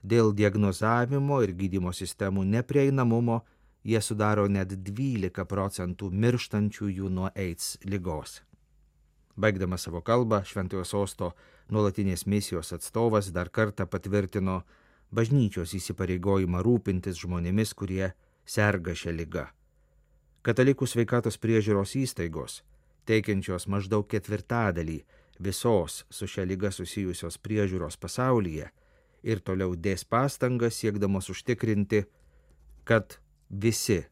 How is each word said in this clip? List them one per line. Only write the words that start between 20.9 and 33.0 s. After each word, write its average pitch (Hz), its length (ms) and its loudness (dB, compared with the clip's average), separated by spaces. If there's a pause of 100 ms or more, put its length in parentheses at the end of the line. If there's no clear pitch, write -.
priežiūros 107 560 2
įstaigos, 82 640 -6 (440)
teikiančios 98 600 0
maždaug 101 400 0
ketvirtadalį 98 960 -2 (420)
visos 98 680 0
su - 200 -10
šia 95 160 -4
liga 95 240 -2
susijusios 90 680 -6
priežiūros 92 600 -2
pasaulyje, 95 720 0 (560)
ir 110 160 -2
toliau 92 320 -2
dės 90 320 -2
pastangas 123 720 0
siekdamos 101 520 0
užtikrinti, 104 720 0 (800)
kad - 340 2 (320)